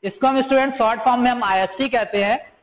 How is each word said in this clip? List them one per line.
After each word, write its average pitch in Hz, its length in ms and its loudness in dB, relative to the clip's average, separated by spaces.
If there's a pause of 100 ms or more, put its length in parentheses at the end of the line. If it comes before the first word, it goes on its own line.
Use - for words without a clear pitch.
इसको 196 240 -2
हम 269 160 2
student 262 360 0
short 226 220 0
form 247 220 2
में 247 80 4
हम 240 140 -2
आईएसपी 190 440 -2
कहते 214 360 -2
हैं। 226 280 -4 (100)